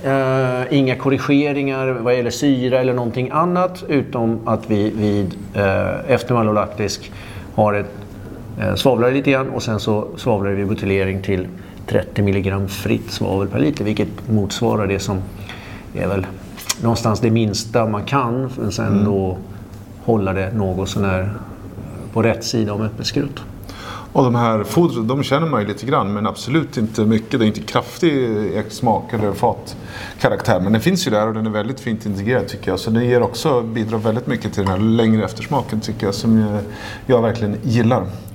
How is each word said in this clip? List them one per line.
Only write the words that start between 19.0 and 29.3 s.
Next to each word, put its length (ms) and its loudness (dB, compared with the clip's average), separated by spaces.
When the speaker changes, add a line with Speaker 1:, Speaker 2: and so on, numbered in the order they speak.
Speaker 1:
då 320 0
hålla 280 2
det 200 -2
något 360 0
sånär 440 0
på 80 2
rätt 220 2
sida 300 0
om 80 -2
öppet 240 -4
skrut. 340 -2
Speaker 2:
Och 100 4
de 120 4
här 280 2
fodren, 440 2
de 160 2
känner 240 2
man 140 2
ju 60 -2
lite 180 -4
grann, 280 0
men 140 0
absolut 500 -2
inte 280 0
mycket. 340 2
Det 60 4
är 20 6
inte 120 0
kraftig 720 0
smak 440 -2
eller 200 0